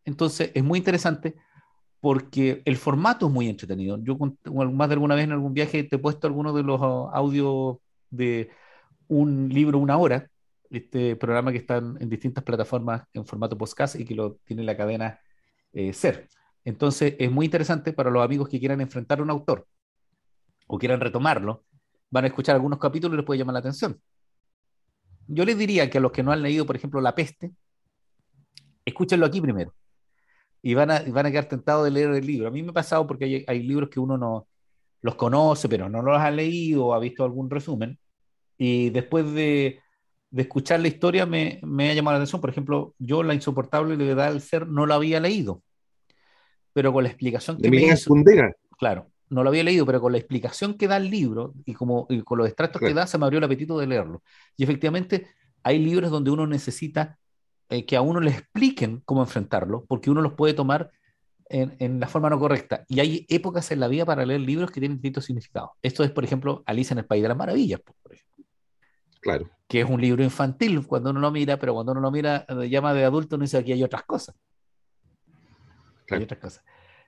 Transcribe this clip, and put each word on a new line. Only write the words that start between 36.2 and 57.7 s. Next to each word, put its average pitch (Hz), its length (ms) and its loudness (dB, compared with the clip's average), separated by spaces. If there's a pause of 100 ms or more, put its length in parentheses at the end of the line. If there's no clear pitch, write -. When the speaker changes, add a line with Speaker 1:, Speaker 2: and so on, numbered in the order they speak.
Speaker 1:
leído 156 540 0
o 120 80 2
ha 117 60 2
visto 120 260 -4
algún 127 240 -4
resumen. 135 500 -6 (580)
Y 123 340 2
después 151 420 0
de, 147 480 0 (480)
de 131 120 -2
escuchar 135 380 0
la 165 80 2
historia 175 380 0
me, 160 380 -2
me 147 260 0
ha 151 40 2
llamado 151 200 2
la 143 60 2
atención. 143 200 -4
Por 139 100 -4
ejemplo, 143 480 -4
yo 143 260 0
La 160 100 2
Insoportable 147 640 -2
Levedad 139 340 2
del 147 100 -4
Ser 165 260 -4
no 147 180 2
la 151 100 4
había 160 240 2
leído. 160 440 -2 (1080)
Pero 135 220 2
con 131 100 4
la 127 60 0
explicación 127 480 -6
Speaker 2:
De - 60 -8
Speaker 1:
que 117 60 6
me 131 80 8
Speaker 2:
Miguel 160 180 8
Speaker 1:
hizo - 140 0
Speaker 2:
Kundera. 147 460 10 (220)
Speaker 1:
Claro, 98 340 0 (180)
no 127 140 2
lo 135 60 4
había 160 140 4
leído, 170 220 4
pero 127 140 2
con 123 140 2
la 123 40 4
explicación 139 600 -4
que 208 100 0
da 196 80 2
el 196 140 0
libro 131 440 -2 (120)
y 120 80 -8
como, 123 360 -2
y 120 120 0
con 120 160 -2
los 113 100 4
extractos 170 320 -2
que 117 60 0
Speaker 2:
Claro. 151 160 2
Speaker 1:
da, 180 60 0
se 175 100 -2
me 147 80 2
abrió 143 140 2
el 156 40 0
apetito 147 340 -2
de 139 100 -2
leerlo. 92 360 -4 (320)
Y 135 80 -2
efectivamente, 160 640 -2 (340)
hay 143 180 2
libros 170 300 2
donde 143 220 0
uno 156 160 0
necesita, 151 720 -4 (500)
eh, 123 160 -4